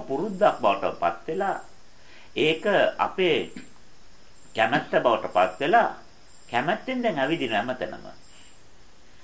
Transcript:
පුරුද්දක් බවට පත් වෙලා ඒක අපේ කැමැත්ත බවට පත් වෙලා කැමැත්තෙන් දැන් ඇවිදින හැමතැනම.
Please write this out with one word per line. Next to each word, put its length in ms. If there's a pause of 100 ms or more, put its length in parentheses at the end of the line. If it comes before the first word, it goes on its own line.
පුරුද්දක් 560
බවට 380
පත් 300
වෙලා 320 (760)
ඒක 320 (320)
අපේ 560 (1000)
කැමැත්ත 420
බවට 360
පත් 320
වෙලා 280 (580)
කැමැත්තෙන් 560
දැන් 160
ඇවිදින 340
හැමතැනම. 540 (1160)